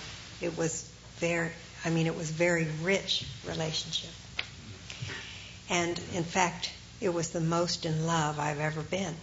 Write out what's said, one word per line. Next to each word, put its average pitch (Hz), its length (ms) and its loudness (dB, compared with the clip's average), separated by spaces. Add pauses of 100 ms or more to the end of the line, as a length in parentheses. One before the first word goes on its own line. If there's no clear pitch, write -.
(420)
it 170 160 0
was 160 320 0 (280)
very, 170 340 2 (340)
I 165 60 2
mean, 165 160 6
it 165 80 2
was 160 160 -4
very 165 360 6 (140)
rich 190 420 2 (240)
relationship. 160 640 -2 (1600)
And 175 280 2 (160)
in 180 100 0
fact, 175 460 2 (300)
it 185 140 4
was 165 160 0
the 175 100 -2
most 170 460 4
in 160 200 2
love 156 320 4
I've 147 220 0
ever 156 220 0
been. 185 420 -2